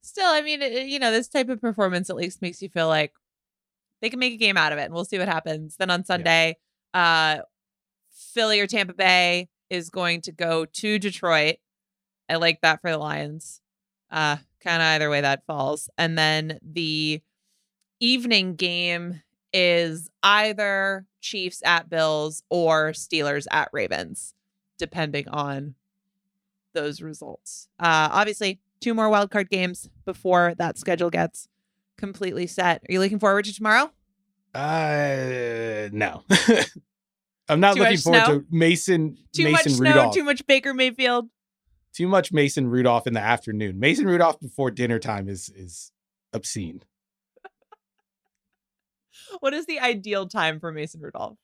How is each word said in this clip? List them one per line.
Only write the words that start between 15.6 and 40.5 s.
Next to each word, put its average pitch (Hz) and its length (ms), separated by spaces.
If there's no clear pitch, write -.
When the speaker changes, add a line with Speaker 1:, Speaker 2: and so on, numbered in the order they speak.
Speaker 1:
And 165 220
then 156 440
the 156 600
evening 233 560
game 175 680
is 170 580
either 196 840
Chiefs 185 440
at 170 240
Bills 156 600
or 160 420
Steelers 147 580
at - 220
Ravens, - 600
depending 151 500
on 143 460
those 147 260
results. - 680
Uh, 160 340
obviously, 202 480
two 233 140
more 220 140
wild 208 220
card 202 200
games 180 380
before 180 540
that 170 200
schedule 175 320
gets 170 380
completely 185 500
set. 175 420
Are - 40
you 185 80
looking 196 180
forward 202 280
to 208 80
tomorrow? 220 360
Speaker 2:
Uh, 131 1400
no. 104 340
<laughs> - 1200
I'm 156 120
not 202 140
Speaker 1:
Too 247 60
Speaker 2:
looking 226 140
Speaker 1:
much 156 80
Speaker 2:
forward 170 240
Speaker 1:
snow? 147 140
Speaker 2:
to - 100
Mason, 165 680
Speaker 1:
Too 160 120
Speaker 2:
Mason 151 80
Speaker 1:
much 160 160
snow, 131 220
Speaker 2:
Rudolph. 113 240
Speaker 1:
too 294 100
much 285 220
Baker 269 280